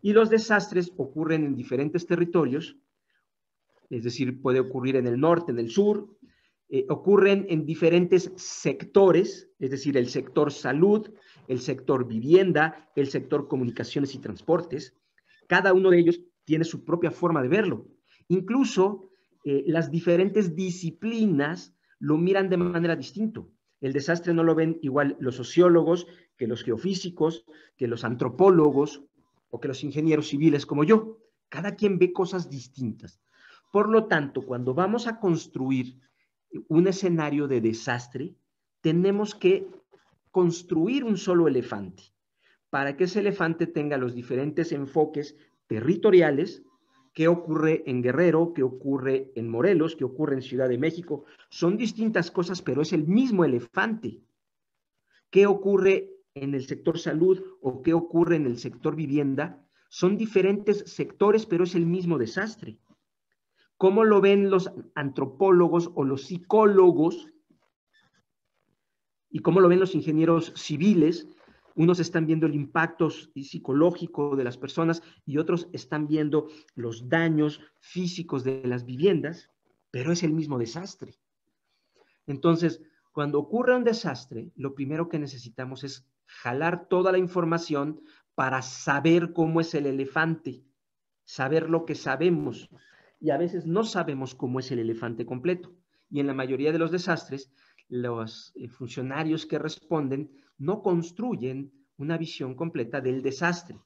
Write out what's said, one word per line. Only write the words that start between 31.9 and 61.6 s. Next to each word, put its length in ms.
ve 140
cosas 380
distintas. 720
Por 160
lo 200
tanto, 340
cuando 320
vamos 340
a 100
construir 800
un 200
escenario 600
de 140
desastre, 760
tenemos 520
que 320
construir 760
un 100
solo 320
elefante, 560
para 280
que 80
ese 160
elefante 440
tenga 320
los 160
diferentes 600
enfoques 640
territoriales, 960
qué 140
ocurre 580
en 160
Guerrero, 520
qué 100
ocurre 720
en 120
Morelos, 480
qué 80
ocurre 300
en 80
Ciudad 260
de 120
México. 460
Son 280
distintas 540
cosas, 320
pero 180
es 100
el 140
mismo 400
elefante. 760
¿Qué 160
ocurre 640
en 220
el 100
sector 320
salud 420
o 220
qué 100
ocurre 420
en 120
el 100
sector 380
vivienda? 680
Son 280
diferentes 600
sectores, 540
pero 200